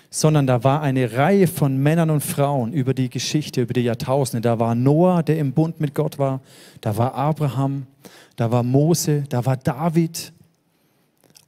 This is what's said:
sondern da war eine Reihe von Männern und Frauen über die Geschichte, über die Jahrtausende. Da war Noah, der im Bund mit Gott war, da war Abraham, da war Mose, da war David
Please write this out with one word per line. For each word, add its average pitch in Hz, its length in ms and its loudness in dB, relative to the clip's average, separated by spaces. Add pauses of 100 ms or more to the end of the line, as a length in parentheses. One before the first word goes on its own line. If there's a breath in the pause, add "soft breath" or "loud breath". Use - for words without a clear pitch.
(100)
sondern 151 360 2
da 123 180 2
war 139 160 2
eine 131 320 0
Reihe 175 340 4
von 143 300 0
Männern 156 340 2
und 147 120 0
Frauen 139 500 -2
über 131 220 -2
die 127 160 -2
Geschichte, 131 520 -4
über 120 120 -4
die 123 80 2
Jahrtausende. 120 580 -2
Da 117 180 0
war 117 160 0
Noah, 156 480 4
der 151 160 0
im 139 140 -2
Bund 160 280 0
mit 147 140 -4
Gott 147 240 -4
war, 135 220 -2 (400 loud breath)
da 104 160 -4
war 120 180 0
Abraham, 139 720 -2 (500 loud breath)
da 113 140 -2
war 120 120 2
Mose, 147 680 2
da 120 160 -2
war 131 120 0
David 165 760 -2 (1160)